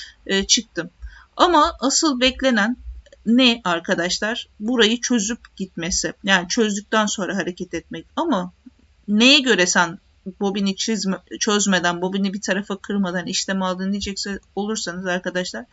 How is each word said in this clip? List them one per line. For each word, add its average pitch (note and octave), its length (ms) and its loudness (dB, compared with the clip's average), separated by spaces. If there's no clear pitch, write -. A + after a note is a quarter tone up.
E, G3 180 0
çıktım. F3+ 460 -2
Ama E4 440 4
asıl C#4 400 0
beklenen B3+ 560 2
ne A#3 380 4
arkadaşlar? F3+ 840 -2
Burayı G#3+ 400 2
çözüp A#3 560 -2
gitmesi. F3 560 -4
Yani F#3 240 2
çözdükten G#3+ 580 0
sonra F#3+ 300 -4
hareket F3+ 380 -6
etmek. E3 320 -10
Ama G#3+ 360 -2
neye A#3+ 320 6
göre G#3 260 4
sen F3+ 320 0
bobini G3 360 -2
çizme, F#3+ 400 -2
çözmeden, F#3 600 2
bobini F#3+ 320 -2
bir G3+ 60 -8
tarafa G3 360 -4
kırmadan F#3 500 -2
işlem F#3+ 360 -4
aldın F#3 300 -2
diyecek G3+ 260 -6
olursanız G3 500 -6
arkadaşlar, F3+ 680 -4